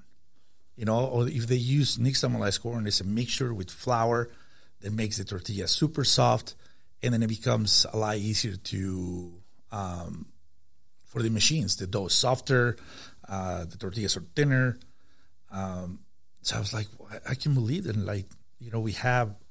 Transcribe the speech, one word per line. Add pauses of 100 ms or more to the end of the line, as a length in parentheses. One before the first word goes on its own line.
(760)
you
know,
or
if
they
use
nixtamalized
corn,
it's
a
mixture
with
flour (520)
that
makes
the
tortilla
super
soft, (460)
and
then
it
becomes
a
lot
easier
to, (400)
um, (800)
for
the
machines.
The
dough
is
softer, (500)
uh,
the
tortillas
are (100)
thinner. (760)
Um, (420)
so
I
was
like, (120)
"Well,
I,
I
can't
believe
it."
And,
like, (340)
you
know,
we
have (180)